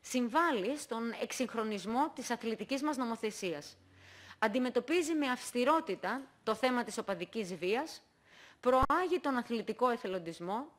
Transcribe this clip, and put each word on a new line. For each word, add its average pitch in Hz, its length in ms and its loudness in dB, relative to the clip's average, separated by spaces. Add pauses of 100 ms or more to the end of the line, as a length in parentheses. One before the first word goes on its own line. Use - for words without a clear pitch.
συμβάλλει 254 760 2
στον 233 440 -6
εξυγχρονισμό 220 920 -2
της 254 160 -6
αθλητικής 226 500 -2
μας 302 160 0
νομοθεσίας. 214 800 -4 (640)
Αντιμετωπίζει 254 760 2
με 294 140 2
αυστηρότητα 247 960 0 (220)
το 220 120 2
θέμα 247 280 2
της 214 140 -6
οπαδικής 185 580 -4
βίας, 202 460 -2 (580)
προάγει 294 600 4
τον 269 160 2
αθλητικό 233 520 0
εθελοντισμό 190 760 -4 (120)